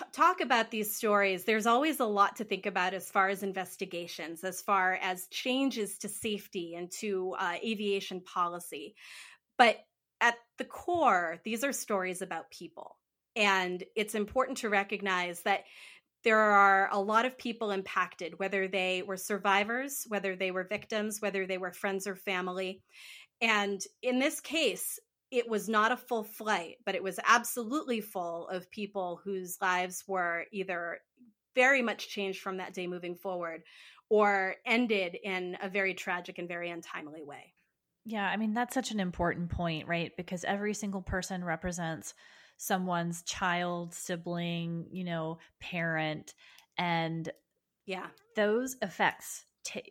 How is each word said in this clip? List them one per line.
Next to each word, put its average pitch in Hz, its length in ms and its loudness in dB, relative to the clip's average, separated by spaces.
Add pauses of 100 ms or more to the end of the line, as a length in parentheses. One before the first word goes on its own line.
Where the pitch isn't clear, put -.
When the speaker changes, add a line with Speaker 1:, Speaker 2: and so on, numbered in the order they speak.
(120)
Speaker 1:
talk 349 280 6
about 240 300 4
these 214 240 -2
stories, 202 500 2
there's 220 220 2
always 262 320 6
a 247 80 2
lot 202 300 4
to 226 80 -6
think 190 220 -4
about 185 280 0
as 180 160 -8
far 190 180 6
as 196 140 -2
investigations, 175 1000 -6
as 185 160 -6
far 185 420 4
as 185 260 -4
changes 254 720 -2
to 202 100 -8
safety 190 680 -6
and 175 160 -8 (100)
to, 185 380 -2
uh, 175 160 -2 (100)
aviation 202 560 -2
policy. 175 760 -6 (640)
But 233 200 8 (440)
at 233 160 4 (220)
the 269 60 -6
core, 196 800 2
these 220 200 -2
are 277 80 0
stories 185 500 -2
about 175 280 -8
people. - 460 -16 (400)
And 185 480 2 (100)
it's 214 220 -2
important 240 420 0
to 226 100 -4
recognize 196 720 0
that 196 220 2 (600)
there 220 140 6
are 196 520 8
a 208 80 0
lot 214 260 4
of 254 140 -4
people 226 320 -4
impacted, 185 680 -4
whether 190 260 0
they 185 360 0
were 190 140 -6
survivors, 208 920 0
whether 196 260 -2
they 185 160 -2
were 185 140 -2
victims, 208 580 -4
whether 196 240 0
they 185 100 -2
were 185 160 -6
friends 196 360 -4
or 190 80 -6
family. 185 680 -4 (580)
And 202 400 2 (220)
in 254 160 2
this 285 220 2
case, 254 580 -2 (320)
it 233 180 0
was 202 200 -2
not 220 240 4
a 247 40 2
full 226 280 -4
flight, 208 600 -4
but 190 120 -2
it 190 80 -4
was 185 200 -4
absolutely 233 760 2
full 170 480 -6
of 180 240 -8
people 190 500 -6
whose 185 380 -6
lives 185 480 0
were 175 440 0
either 180 460 -4 (560)
very 254 280 6
much 214 260 -2
changed 196 320 -4
from 190 160 -6
that 185 180 -8
day 180 140 -6
moving 175 260 -6
forward 175 480 -6 (460)
or 202 480 4 (100)
ended 220 560 2
in 180 400 -4
a 196 60 -4
very 190 260 0
tragic 180 440 -6
and 175 100 -6
very 175 220 -6
untimely 165 520 -10
way. 139 320 -16 (500)
Speaker 2:
Yeah, 208 240 -2
I 175 80 0
mean, 214 180 0
that's 240 200 0
such 262 160 0
an 214 80 -2
important 175 520 0
point, 165 360 -2
right? 170 300 0
Because 180 260 -6
every 202 320 0
single 196 280 -4
person 185 420 -4
represents 165 680 -4 (460)
someone's 175 640 0
child, 175 720 -2
sibling, 170 960 -4
you 185 140 -8
know, 165 340 -4 (220)
parent. 160 760 -2 (420)
And 165 540 -2 (560)
Speaker 1:
Yeah. 185 220 -6 (260)
Speaker 2:
those 220 480 2
effects - 640 -2 (180)
ta-, - 160 -10 (120)